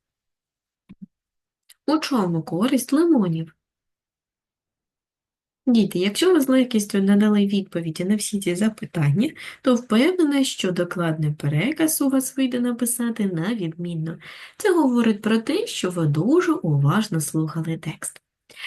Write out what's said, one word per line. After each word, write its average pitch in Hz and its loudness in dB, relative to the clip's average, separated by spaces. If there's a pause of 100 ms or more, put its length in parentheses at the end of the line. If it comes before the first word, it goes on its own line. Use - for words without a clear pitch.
(1900)
У 302 2
чому 180 0
користь 240 0
лимонів? 220 2 (2000)
Діти, 220 2
якщо 208 2
ви 320 4
з 262 0
легкістю 226 2
надали 208 4
відповіді 180 -4
на 202 2
всі 208 -4
ці 175 -2
запитання, 190 0 (300)
то 254 4
впевнена, 285 2
що 202 -2
докладний 170 -2
переказ 208 0
у 277 2
вас 262 -2
вийде 254 -2
написати 233 -2
на 185 -2
відмінно. 165 -6 (400)
Це 392 0
говорить 240 2
про 220 2
те, 330 -2
що - -6
ви 175 -2
дуже 214 2
уважно 160 0
слухали 160 -4
текст. - -12 (460)